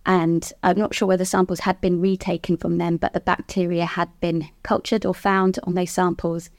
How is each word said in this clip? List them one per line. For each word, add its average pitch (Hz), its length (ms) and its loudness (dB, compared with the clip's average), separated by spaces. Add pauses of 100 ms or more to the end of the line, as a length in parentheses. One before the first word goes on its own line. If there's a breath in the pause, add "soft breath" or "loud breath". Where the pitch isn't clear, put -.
And 170 440 2 (120)
I'm 180 160 2
not 208 160 -2
sure 202 140 0
whether 185 160 2
samples 185 360 0
had 185 200 -2
been 180 200 2
retaken 185 560 0
from 170 220 -2
them, 170 180 0
but - 160 -2
the 170 80 -2
bacteria 175 640 -2
had 170 240 -4 (120)
been 165 280 -2 (140)
cultured - 420 0
or 185 80 0
found 190 520 2
on 175 100 -2
those 180 160 -2
samples. 170 580 -2 (100)